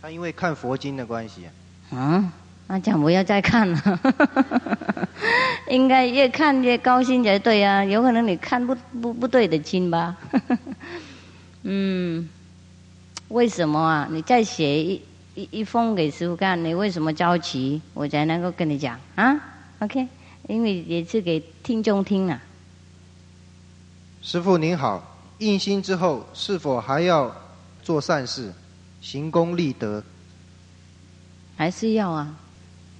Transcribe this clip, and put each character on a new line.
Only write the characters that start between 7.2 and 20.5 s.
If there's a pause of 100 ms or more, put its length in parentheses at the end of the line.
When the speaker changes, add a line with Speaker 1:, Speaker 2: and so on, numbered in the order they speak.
Speaker 2:
才
对
啊，
有
可
能
你
看
不， (260)
不，
不
对
的
经
吧。 (840)
<laughs>
嗯， (1000)
为
什
么
啊？
你
再
写
一， (320)
一，
一
封
给
师
父
看，
你
为
什
么
着
急？ (140)
我
才
能
够
跟
你
讲 (160)
啊。 (420)
OK， (420)
因